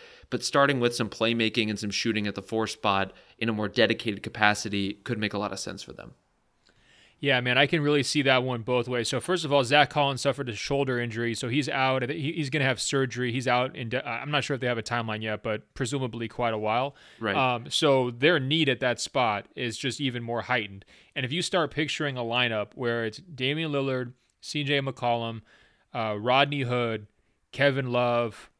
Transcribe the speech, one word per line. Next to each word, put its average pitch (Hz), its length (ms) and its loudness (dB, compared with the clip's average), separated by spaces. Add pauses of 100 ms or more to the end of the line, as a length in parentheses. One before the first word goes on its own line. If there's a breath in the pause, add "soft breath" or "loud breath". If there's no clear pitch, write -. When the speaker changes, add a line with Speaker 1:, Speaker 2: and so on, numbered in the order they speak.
(280 loud breath)
Speaker 1:
but - 140 -4
starting 139 380 2
with 120 160 2
some 113 120 0
playmaking 113 600 0
and 107 100 -4
some 104 140 -6
shooting 107 340 0
at 101 80 -4
the 98 80 -8
four 110 240 -2
spot 98 460 0 (260 loud breath)
in 113 100 -2
a 117 40 0
more 107 160 -2
dedicated 110 560 0
capacity 104 680 0 (100)
could 120 140 -4
make 104 160 -4
a 101 40 -2
lot 101 140 -4
of 101 80 -10
sense - 240 -10
for - 80 -16
them. - 220 -16 (1040 soft breath)
Speaker 2:
Yeah, 135 220 4
man, 123 160 2
I 139 100 8
can 165 140 2
really 147 220 4
see 147 200 0
that 127 200 6
one 127 180 -2
both 120 280 0
ways. 120 200 -2
So 127 120 -2
first 165 260 -2
of 139 40 -2
all, 139 140 4
Zach 139 240 6
Collins 139 320 0
suffered 131 300 -2
a 107 40 -6
shoulder 131 460 0
injury, 117 340 -2
so 123 140 -4
he's 131 180 0
out. 131 440 0
He, 156 220 -4
he's 156 180 -4
gonna 139 160 0
have 127 120 2
surgery. 123 540 0
He's 123 160 -2
out. 123 260 2
In 120 140 -6
de-, 123 180 -4
I'm 120 240 -6
not 147 140 0
sure - 80 -4
if 127 80 -4
they 123 60 -2
have 123 100 0
a 113 60 -6
timeline 110 400 -4
yet, 110 200 -4
but 107 300 -6
presumably 120 560 -4
quite 117 240 -2
a 110 60 -2
while. 117 360 0 (240 loud breath)
Speaker 1:
Right. 110 160 0
Speaker 2:
Um, 127 360 0
so 135 400 4
their 139 280 4
need 143 300 2
at 127 120 0
that 123 200 0
spot 110 460 0 (100)
is 117 220 -4
just 127 200 -4
even 123 240 -4
more 117 200 -4
heightened. 104 420 -4 (300 soft breath)
And 135 100 -4
if 127 80 -4
you 170 80 -2
start 170 300 0
picturing 143 480 -2
a 123 40 -4
lineup 117 520 0
where 117 320 -2
it's 110 100 -6
Damian 151 560 -4
Lillard, 131 400 -2 (300)
C 147 200 -4
J 139 200 0
McCollum, 117 580 -2 (540 soft breath)
uh, 110 260 -2
Rodney 139 400 4
Hood, 120 460 -2 (440)
Kevin 135 420 2
Love, 120 680 0